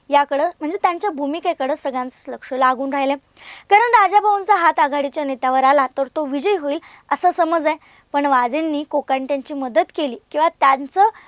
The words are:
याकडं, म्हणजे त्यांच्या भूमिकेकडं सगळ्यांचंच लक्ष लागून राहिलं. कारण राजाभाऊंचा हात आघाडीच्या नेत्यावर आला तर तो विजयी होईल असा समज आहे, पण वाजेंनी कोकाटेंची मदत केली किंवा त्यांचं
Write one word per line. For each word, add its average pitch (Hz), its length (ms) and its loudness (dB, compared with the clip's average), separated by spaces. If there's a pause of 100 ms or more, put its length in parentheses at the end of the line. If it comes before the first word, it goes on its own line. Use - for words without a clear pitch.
(100)
याकडं, 285 400 2 (100)
म्हणजे 320 220 -6
त्यांच्या 381 280 -2
भूमिकेकडं 294 640 -4
सगळ्यांचंच 254 540 -8
लक्ष 247 240 -12
लागून 262 420 0
राहिलं. 277 220 -2 (540)
कारण 466 240 4
राजाभाऊंचा 403 600 4
हात 339 220 2
आघाडीच्या 285 460 -2
नेत्यावर 262 400 0
आला 269 220 4 (120)
तर 269 180 -2
तो 311 100 -2
विजयी 285 300 -2
होईल 294 220 -4 (340)
असा 359 180 2
समज 330 360 0
आहे, 311 100 0 (380)
पण 285 120 0
वाजेंनी 285 580 0
कोकाटेंची 269 680 -4
मदत 269 420 -2
केली 277 200 -4 (140)
किंवा 302 200 0
त्यांचं 277 580 2 (200)